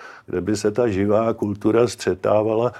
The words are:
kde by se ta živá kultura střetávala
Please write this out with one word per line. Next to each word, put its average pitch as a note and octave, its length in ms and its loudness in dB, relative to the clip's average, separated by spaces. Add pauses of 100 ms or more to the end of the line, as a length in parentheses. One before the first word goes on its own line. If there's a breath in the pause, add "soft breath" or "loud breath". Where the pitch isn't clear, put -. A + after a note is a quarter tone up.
(260 loud breath)
kde F2+ 140 -6
by G2+ 160 -2
se G#2 140 0
ta A#2+ 180 0
živá G#2 460 0
kultura A2 540 0
střetávala G#2+ 920 0